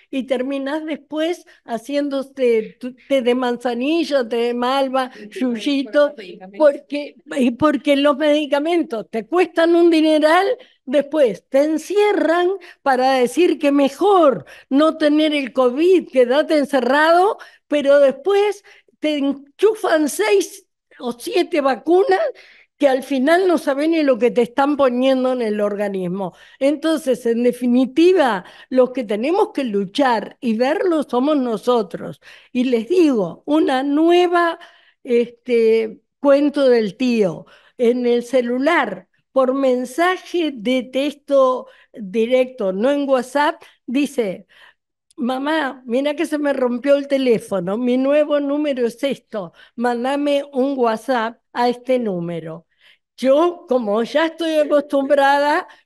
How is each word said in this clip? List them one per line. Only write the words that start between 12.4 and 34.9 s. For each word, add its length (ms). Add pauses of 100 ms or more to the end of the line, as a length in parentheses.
para 320
decir 460
que 120
mejor 720 (240)
no 280
tener 360
el 180
covid, 580
quedarte 480
encerrado, 800 (300)
pero 320
después 640 (360)
te 180
enchufan 920
seis 580 (320)
o 140
siete 480
vacunas 580 (580)
que 120
al 140
final 440
no 100
saben 340
ni 120
lo 140
que 140
te 100
están 360
poniendo 560
en 80
el 200
organismo. 720 (260)
Entonces, 640
en 180
definitiva, 1000 (260)
los 220
que 120
tenemos 500
que 100
luchar 760
y 160
verlo 460
somos 340
nosotros. 840 (300)
Y 140
les 240
digo, 560
una 380
nueva, 760 (440)